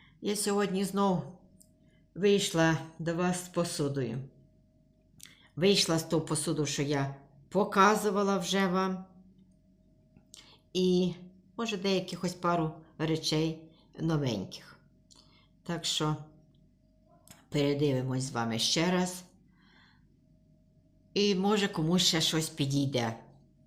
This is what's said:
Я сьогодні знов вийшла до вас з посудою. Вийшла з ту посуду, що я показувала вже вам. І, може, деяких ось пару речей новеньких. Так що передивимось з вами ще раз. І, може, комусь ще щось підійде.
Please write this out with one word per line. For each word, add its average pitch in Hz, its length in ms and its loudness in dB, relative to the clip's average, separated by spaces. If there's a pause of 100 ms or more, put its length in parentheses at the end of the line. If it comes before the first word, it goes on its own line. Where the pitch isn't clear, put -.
(200)
Я 202 160 -2
сьогодні 202 480 0
знов 190 380 0 (920)
вийшла 175 640 4 (200)
до 165 160 -2
вас 180 300 -2
з - 40 -16
посудою. 139 720 -2 (1400)
Вийшла 180 420 4
з 160 60 -6
ту 160 160 0
посуду, 151 460 -2
що - 160 -2
я 139 320 -2 (340)
показувала 196 880 2
вже 185 280 0
вам. 185 380 -2 (1700)
І, 180 400 2 (440)
може, 220 200 -4
деяких 185 480 -2
ось 175 100 -2
пару 165 400 0 (240)
речей 160 600 -2 (400)
новеньких. 139 800 -4 (840)
Так 170 220 -8
що 151 320 0 (1300)
передивимось 139 760 0
з - 80 -8
вами 117 260 -2
ще 165 320 0
раз. 180 320 -2 (1900)
І, 202 200 4
може, 196 340 2
комусь 175 380 2
ще 160 140 2
щось 160 280 0
підійде. 131 680 -2 (500)